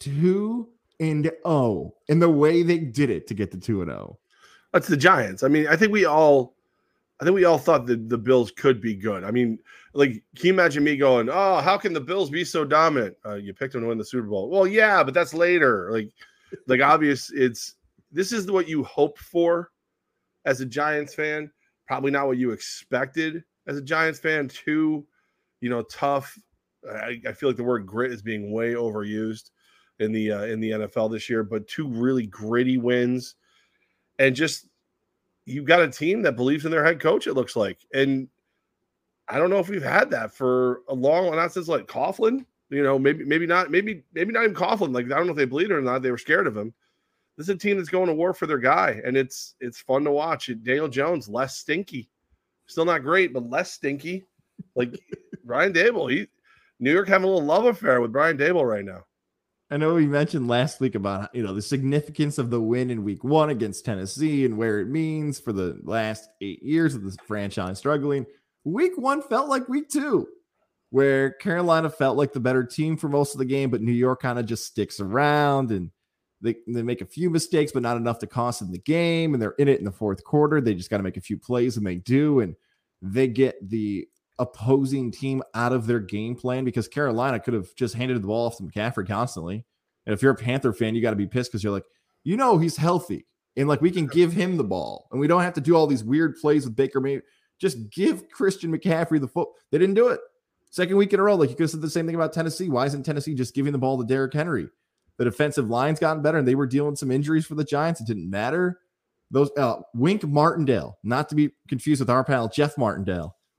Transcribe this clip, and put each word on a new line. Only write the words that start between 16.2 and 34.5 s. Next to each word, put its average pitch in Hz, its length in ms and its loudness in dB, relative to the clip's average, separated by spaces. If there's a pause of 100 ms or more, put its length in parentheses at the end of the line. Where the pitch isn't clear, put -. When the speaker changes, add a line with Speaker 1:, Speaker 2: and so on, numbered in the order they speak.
Speaker 2:
like, 127 120 4
obvious, 147 520 4
it's, 127 420 -2 (380)
this 185 200 -4
is 202 160 -4
what 185 200 0
you 151 160 -2
hope - 340 0
for 170 540 0 (720)
as 131 160 0
a 131 60 -6
Giants 147 500 -4
fan. 151 340 -4 (380)
Probably 139 240 -2
not 139 160 0
what 127 100 0
you 123 140 0
expected 156 920 -4 (240)
as 143 100 -6
a 143 60 -10
Giants 160 380 0
fan. 156 260 0
Two, 156 580 -2 (560)
you 123 80 -4
know, 120 140 -2
tough. 139 560 -4 (500)
I, 110 380 -10
I 113 60 -8
feel 139 160 -2
like 123 80 0
the 120 80 -6
word 120 220 -2
grit 120 260 -4
is 107 100 -12
being 104 300 -6
way 117 220 -2
overused 110 760 -6 (480)
in 107 140 0
the, 107 180 0
uh, 101 140 -2
in 110 160 -6
the 110 120 -2
N 107 100 -4
F 101 140 -6
L 110 120 0
this 110 200 -8
year, 113 140 0
but 104 240 -6
two 151 220 -8
really 123 380 0
gritty 120 520 0
wins, 123 560 0 (840)
and 135 180 4
just, 151 300 -2 (800)